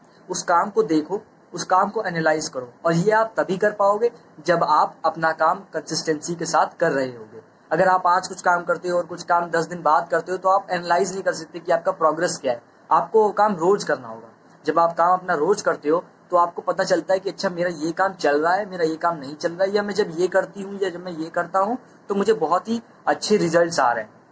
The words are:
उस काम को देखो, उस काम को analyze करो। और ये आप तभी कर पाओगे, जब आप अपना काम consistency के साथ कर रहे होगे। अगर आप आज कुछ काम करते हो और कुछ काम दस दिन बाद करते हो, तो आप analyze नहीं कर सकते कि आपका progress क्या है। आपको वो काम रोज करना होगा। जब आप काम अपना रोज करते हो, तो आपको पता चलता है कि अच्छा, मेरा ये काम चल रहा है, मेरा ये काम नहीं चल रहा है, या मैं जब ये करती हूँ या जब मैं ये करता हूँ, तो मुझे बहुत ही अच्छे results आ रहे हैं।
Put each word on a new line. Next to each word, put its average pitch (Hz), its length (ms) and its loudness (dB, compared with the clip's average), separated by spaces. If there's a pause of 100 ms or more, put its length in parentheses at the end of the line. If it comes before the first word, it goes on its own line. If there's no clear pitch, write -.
(300)
उस 180 140 -6
काम 180 260 2
को 220 140 0
देखो, 160 380 -2 (320)
उस 170 100 -8
काम 190 260 2
को 220 140 -4
analyze 160 460 0
करो। 127 240 -12 (120)
और 170 80 2
ये 185 180 2
आप 220 260 2
तभी 175 200 0
कर 208 140 2
पाओगे, 208 400 2 (340)
जब 170 180 2
आप 156 320 2 (100)
अपना 160 260 0
काम 160 280 0 (140)
consistency 160 600 -4
के 165 100 -8
साथ - 340 0
कर 165 120 2
रहे 135 160 0
होगे। 113 340 -14 (300)
अगर 175 160 4
आप 180 200 2
आज 180 200 2
कुछ 190 140 -12
काम 175 220 2
करते 175 260 -2
हो 175 80 0
और 175 80 -2
कुछ 170 180 -12
काम 175 260 0
दस 165 160 0
दिन 175 160 -10
बाद 160 280 2
करते 196 220 -2
हो, 185 60 -4
तो 190 120 0
आप - 220 2
analyze 175 420 0
नहीं 190 100 -6
कर 180 100 0
सकते 165 260 -12
कि 170 120 -4
आपका 185 200 0
progress 160 500 0
क्या 127 120 -2
है। 120 80 -12 (300)
आपको 175 320 4
वो 202 80 2
काम 208 240 2
रोज 175 280 2
करना 131 240 -4
होगा। 113 200 -14 (380)
जब 151 140 0
आप 170 180 2
काम 175 160 4
अपना 185 200 -2
रोज 170 280 0
करते 190 280 -2
हो, 170 160 0 (260)
तो 175 60 4
आपको 175 240 0
पता 180 220 -2
चलता 185 300 0
है 190 60 2
कि 190 100 -6
अच्छा, 185 200 -4
मेरा 175 200 -2
ये 165 220 -4
काम 190 220 0
चल 147 280 0
रहा 170 120 2
है, 202 160 -2
मेरा 180 140 -6
ये 160 120 0
काम 170 220 -2
नहीं 143 180 -12
चल 170 160 -4
रहा 175 120 -2
है, 196 80 0
या 208 120 0
मैं 202 100 -6
जब 180 220 -2
ये 180 120 0
करती 185 340 -2
हूँ 196 220 -8
या 185 60 0
जब 175 160 -10
मैं 185 60 -10
ये 160 180 -8
करता 175 300 -2
हूँ, 220 180 0 (320)
तो 202 60 -2
मुझे 202 180 2
बहुत 165 340 0
ही 226 140 -2 (260)
अच्छे 151 300 2
results 170 420 2
आ 123 120 4
रहे 113 120 -2
हैं। - 100 -20 (180)